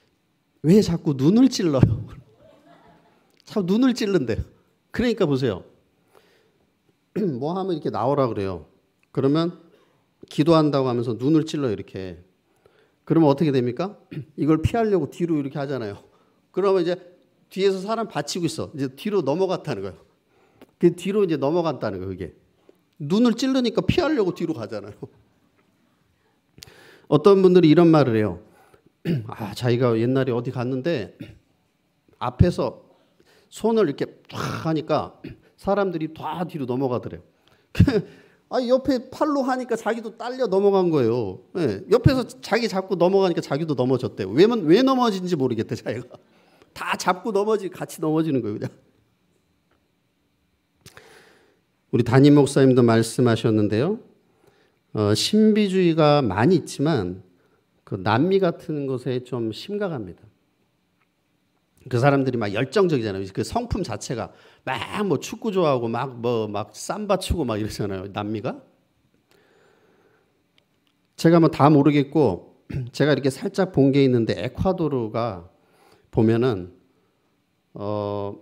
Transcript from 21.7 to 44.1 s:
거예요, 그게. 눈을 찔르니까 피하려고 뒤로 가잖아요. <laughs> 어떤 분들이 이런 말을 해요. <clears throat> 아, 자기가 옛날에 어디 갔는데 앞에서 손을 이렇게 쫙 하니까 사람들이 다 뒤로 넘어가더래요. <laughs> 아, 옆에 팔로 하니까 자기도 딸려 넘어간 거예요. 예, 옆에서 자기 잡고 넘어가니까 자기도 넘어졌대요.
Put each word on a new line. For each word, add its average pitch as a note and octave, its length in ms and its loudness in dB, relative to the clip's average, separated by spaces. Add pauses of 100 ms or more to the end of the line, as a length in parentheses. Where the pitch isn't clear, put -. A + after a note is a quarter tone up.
거예요, F#2 120 -8
그게. F2+ 240 -10 (640)
눈을 G#3+ 360 2
찔르니까 B3 480 0
피하려고 C#4+ 520 0
뒤로 E3 200 -6
가잖아요. G#2 400 -10
<laughs> - 140 -18 (2000)
어떤 F#3+ 340 6
분들이 F3+ 260 6
이런 E3+ 200 6
말을 C3+ 280 4
해요. G2+ 240 0 (640)
<clears throat> B2+ 240 -4
아, G#2 260 -12
자기가 A#2+ 440 2
옛날에 C3 340 0
어디 B2 180 -4
갔는데 B2+ 680 -6 (1000)
앞에서 - 640 0 (680)
손을 A3 340 -2
이렇게 C#3+ 220 -4 (220)
쫙 - 100 -14 (280)
하니까 D3 540 -4 (360)
사람들이 F3+ 580 -4
다 E3+ 300 -8
뒤로 D3+ 220 -8
넘어가더래요. B2 540 -4 (520)
<laughs> - 520 2 (260)
아, A3 160 -2
옆에 C4 440 0
팔로 D4 320 -2
하니까 B3+ 340 -4
자기도 A3+ 400 -6
딸려 B3+ 300 -6
넘어간 G3 440 2
거예요. A#2 500 0 (160)
예, F3 340 -2
옆에서 C4 340 4 (160)
자기 A#3 280 -2
잡고 F#3 280 -4
넘어가니까 F3+ 440 2
자기도 D3+ 340 -4
넘어졌대요. B2 560 -2